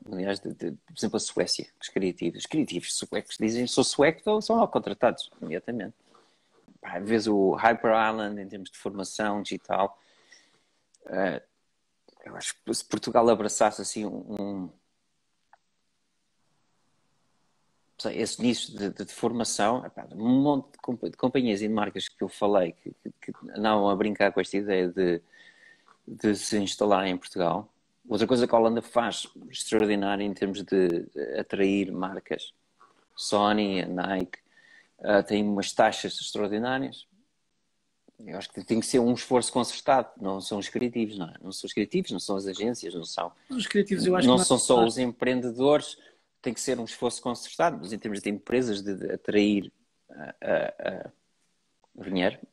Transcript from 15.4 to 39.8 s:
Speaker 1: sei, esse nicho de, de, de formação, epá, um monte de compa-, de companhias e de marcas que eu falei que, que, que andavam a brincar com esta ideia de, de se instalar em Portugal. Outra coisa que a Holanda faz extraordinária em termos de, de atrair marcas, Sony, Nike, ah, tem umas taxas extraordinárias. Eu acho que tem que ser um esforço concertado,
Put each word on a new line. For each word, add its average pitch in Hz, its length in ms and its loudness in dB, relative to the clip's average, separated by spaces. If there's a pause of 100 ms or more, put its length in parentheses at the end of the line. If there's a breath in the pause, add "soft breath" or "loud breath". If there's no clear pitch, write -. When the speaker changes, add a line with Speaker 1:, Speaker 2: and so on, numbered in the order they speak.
Speaker 1:
sei, - 220 -6
esse 107 220 -4
nicho 117 340 0
de, 101 140 -4
de, 95 160 -8
de - 80 -16
formação, 117 720 0
epá, - 280 -14
um 123 280 4
monte 139 320 2
de - 60 -20
compa-, 113 300 -6
de - 80 -20
companhias 123 440 2
e 110 60 -2
de 110 60 0
marcas 104 340 -2
que - 160 -8
eu 95 60 -4
falei 98 440 2
que, - 180 -16 (120)
que, - 300 -14
que - 220 -16
andavam 107 340 2
a 95 60 2
brincar 101 360 2
com - 100 -2
esta 95 160 -2
ideia 98 300 2
de, 87 340 2 (880 soft breath)
de 107 280 0
se 104 220 -2
instalar 98 500 2
em 90 100 0
Portugal. 90 540 -2 (360)
Outra 107 200 2
coisa 123 200 4
que - 80 4
a - 20 10
Holanda 113 240 4
faz - 460 -2 (220)
extraordinária 101 760 0
em 101 100 -2
termos 98 300 -4
de, 92 240 4 (180)
de 71 340 -8
atrair 98 520 0
marcas, 92 600 -8 (640 soft breath)
Sony, 104 680 2
Nike, 90 540 -4 (640 soft breath)
ah, 101 180 4
tem 104 220 0
umas 101 280 -2
taxas - 480 2
extraordinárias. 120 880 -4 (1120)
Eu 104 180 -12
acho 98 140 -12
que 98 120 -10
tem 113 160 2
que 110 60 -2
ser 127 140 4
um 120 140 6
esforço 120 380 0
concertado, 127 680 0